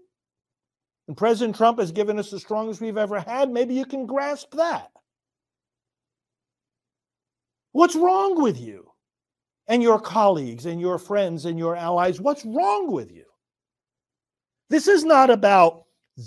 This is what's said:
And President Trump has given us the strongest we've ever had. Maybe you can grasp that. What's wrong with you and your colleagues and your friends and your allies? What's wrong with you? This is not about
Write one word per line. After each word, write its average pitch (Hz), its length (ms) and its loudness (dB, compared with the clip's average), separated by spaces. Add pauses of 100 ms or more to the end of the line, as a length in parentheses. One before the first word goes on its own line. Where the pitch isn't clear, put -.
(1080)
And 143 80 -14
President 220 400 -2
Trump 226 220 2
has 185 120 -2
given 208 280 -4
us 208 120 -8
the 196 80 -12
strongest 214 440 -8
we've 220 160 -6
ever 208 200 -4
had. 247 320 -4
Maybe 240 240 -2
you 262 120 -4
can 262 180 -8
grasp 277 480 -6
that. 311 400 -4 (2750)
What's 339 240 4
wrong 370 460 2
with 165 180 0
you 104 320 -18 (760)
and 240 140 2
your 226 160 4
colleagues 170 680 0
and 170 140 -8
your 180 180 -2
friends 175 480 -4
and 165 120 -6
your 165 160 -4
allies? 175 460 -2
What's 285 240 -4
wrong 349 480 -2
with 117 180 -6
you? 82 140 -20 (1400)
This 294 180 0
is 381 160 4
not 269 280 6
about 196 560 4 (400)